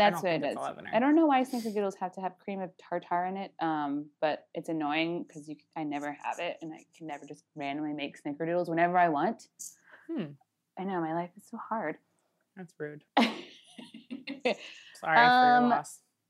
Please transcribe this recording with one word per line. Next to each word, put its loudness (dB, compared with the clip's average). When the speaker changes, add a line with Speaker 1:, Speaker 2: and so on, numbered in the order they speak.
Speaker 1:
that's 0
Speaker 2:
don't -2
think 2
Speaker 1:
what 0
it 0
Speaker 2:
it's -6
Speaker 1:
is. -4
Speaker 2:
all -4
evident. -8
Speaker 1:
I 6
don't 4
know 6
why 4
snickerdoodles -2
have -6
to -10
have -6
cream -6
of -8
tartar -4
in -4
it, -8
um, -2
but -2
it's -8
annoying -2
'cause -16
you, -12
I -6
never -6
have -8
it, -6
and -10
I -20
can -16
never -10
just -18
randomly -6
make -8
snickerdoodles -2
whenever 2
I 6
want. -2
Speaker 2:
Hmm. -6
Speaker 1:
I -6
know, -2
my -2
life -4
is -20
so -14
hard. -6
Speaker 2:
That's -16
rude. -10
Speaker 1:
<laughs> 0
Speaker 2:
Sorry -4
for -6
your 8
Speaker 1:
Um, 4
Speaker 2:
loss. -2